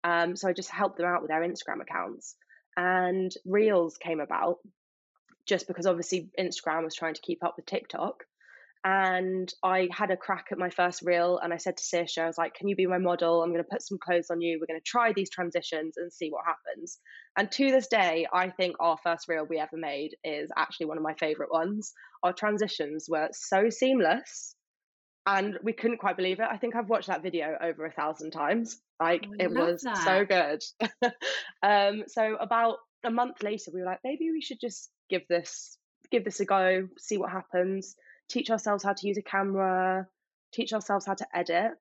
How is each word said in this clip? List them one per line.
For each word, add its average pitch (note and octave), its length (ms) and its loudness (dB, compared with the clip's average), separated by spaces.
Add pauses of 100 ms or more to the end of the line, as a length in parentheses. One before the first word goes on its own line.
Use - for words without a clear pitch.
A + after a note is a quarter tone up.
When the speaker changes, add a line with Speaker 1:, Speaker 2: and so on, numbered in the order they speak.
Speaker 1:
Um, E3+ 320 2
so F#3+ 120 -2
I F3+ 60 2
just F#3 160 -8
helped G3 260 -2
them F3 100 0
out F3 140 2
with D#3 80 -8
their D#3+ 140 0
Instagram - 400 -4
accounts. - 520 -8 (440)
And F#3 520 2 (140)
Reels F#3+ 540 4
came D#3+ 220 -4
about D#3+ 360 0 (920)
just F#3 220 0
because F3 160 -6
obviously F3+ 460 0 (100)
Instagram E3 420 -2
was D#3+ 120 -4
trying D#3+ 180 -4
to D#3 80 -8
keep F3 240 -6
up - 120 -2
with - 100 -16
TikTok. - 580 -6 (600)
And F#3 680 2 (100)
I F#3 300 4
had G3 200 0
a F3+ 40 2
crack F#3 340 -4
at F#3 60 -4
my F3+ 140 -2
first F3+ 320 0
reel F3 400 4
and E3+ 100 -2
I E3+ 60 -4
said F3 180 -4
to - 80 -10
Saoirse, E3+ 320 -2
I E3 100 0
was E3 120 -4
like, E3 160 -2
"Can - 140 -4
you G3 80 0
be F#3 100 4
my F3+ 100 2
model? E3+ 460 2
I'm F3 80 0
gonna F3 140 0
put - 180 -6
some F#3+ 200 -8
clothes F3 280 0
on E3+ 100 -2
you. E3 180 0
We're D#3+ 80 -4
gonna D#3+ 140 -6
try A#3 320 2
these F#3+ 180 0
transitions E3 680 -4
and E3+ 120 -8
see D#3 200 -6
what - 160 -6
happens." - 520 -8 (380)
And G#3 160 0
to C#4 180 4
this C4 160 6
day, F3 460 4
I F#3 160 2
think F3+ 320 -2
our E3 160 4
first E3+ 320 -2
reel D#3+ 160 0
we D#3+ 140 -4
ever D#3 180 -4
made D3+ 480 -6
is D3+ 320 -4
actually D#3+ 300 -2
one D#3 100 -4
of D#3 60 -4
my D#3 120 -2
favourite D3+ 380 -2
ones. G3 400 0 (300)
Our F3+ 100 2
transitions F#3+ 800 -2
were D#3 220 2
so G3+ 360 2
seamless A#3 840 2 (720)
and G3 360 0
we A3 100 -2
couldn't A3+ 240 0
quite F#3+ 220 -2
believe F#3 200 0
it. A3+ 120 0
I A3 80 -4
think A3+ 180 -2
I've A3 140 -2
watched A3 160 2
that D#3+ 160 -4
video D#3+ 360 -4
over D#3+ 280 -4
a D#3 40 -6
thousand D#3 400 -4
times. F3+ 480 -2 (220)
Like, E3 240 2
Speaker 2:
I G3+ 200 -4
Speaker 1:
it F3 80 2
Speaker 2:
love E3+ 160 4
Speaker 1:
was F3 120 0
Speaker 2:
that. G#3 240 -2
Speaker 1:
so F#3+ 220 4
good. D#3 360 2 (400)
<laughs> A#3 120 2 (480)
Um, G3+ 460 6
so A3 280 2
about A3+ 400 2 (280)
a A#3+ 60 0
month A#3+ 320 0
later, G#3 300 -4
we F3+ 80 -4
were F3+ 60 -4
like, F#3 180 -6
"Maybe D#4+ 260 -2
we D#4+ 120 -2
should - 180 -10
just - 300 -8 (180)
give F3+ 220 0
this, - 480 -2 (320)
give G#3+ 160 2
this G3+ 140 -6
a G3 40 2
go, F#3+ 440 4 (100)
see - 180 -4
what F#3+ 140 -2
happens, F#3 680 -2 (320)
teach A3+ 220 -2
ourselves G#3 340 0
how G3 80 2
to G3 140 -4
use G3+ 100 0
a G#3 60 -4
camera, F#3+ 840 0 (460)
teach - 220 -4
ourselves G3+ 320 0
how G3 80 -2
to G#3 200 -8
edit." F3 460 0